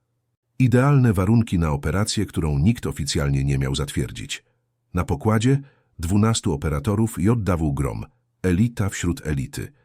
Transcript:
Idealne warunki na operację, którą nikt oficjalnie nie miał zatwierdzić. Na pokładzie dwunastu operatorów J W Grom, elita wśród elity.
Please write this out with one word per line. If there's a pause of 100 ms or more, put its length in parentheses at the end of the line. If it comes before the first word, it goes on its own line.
(580)
Idealne
warunki
na
operację,
którą
nikt
oficjalnie
nie
miał
zatwierdzić. (500)
Na
pokładzie (380)
dwunastu
operatorów
J
W
Grom, (380)
elita
wśród
elity. (120)